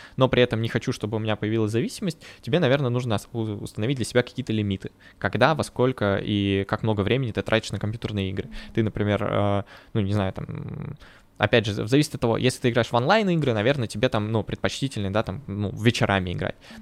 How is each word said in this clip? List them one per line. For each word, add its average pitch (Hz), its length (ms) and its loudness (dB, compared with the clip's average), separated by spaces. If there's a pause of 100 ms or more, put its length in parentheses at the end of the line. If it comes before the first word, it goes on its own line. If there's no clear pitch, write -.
(180)
но 131 100 6
при 123 140 4
этом 117 200 4
не 113 60 -2
хочу, 120 240 -2
чтобы 110 260 -4
у - 20 -2
меня 107 180 -2
появилась 107 340 0
зависимость", 160 460 -2 (240)
тебе, 143 180 0
наверное, 135 300 4
нужно 123 260 0
ос-, - 160 -6
у-, 110 320 -4
установить 113 340 -2
для 110 80 -2
себя 123 180 2
какие-то - 280 -8
лимиты, 104 400 -2 (280)
когда, 123 360 2
во 143 80 -2
сколько 104 580 0
и 101 460 0
как - 160 -2
много 107 180 0
времени 113 300 0
ты 98 120 -4
тратишь - 280 0
на 101 80 -6
компьютерные 104 520 -4
игры. 98 180 -6 (240)
Ты, 117 100 2
например, 104 400 0
э, 101 400 0 (300)
ну, 113 80 0
не 98 120 -2
знаю, 98 200 0
там, - 640 -10 (400)
опять 107 280 4
же, 107 80 -2 (120)
зависит 139 300 2
от - 60 -8
того, 113 160 2
если 120 240 0
ты 123 80 2
играешь 117 180 2
в - 80 -2
онлайн-игры, 165 580 2
наверное, 113 360 2
тебе 110 180 0
там, 107 240 0
ну, 113 100 2
предпочтительнее, - 720 -4
да, 107 100 2
там, 107 260 -8
ну, 101 240 -4
вечерами 101 600 2
играть. - 240 -4 (260)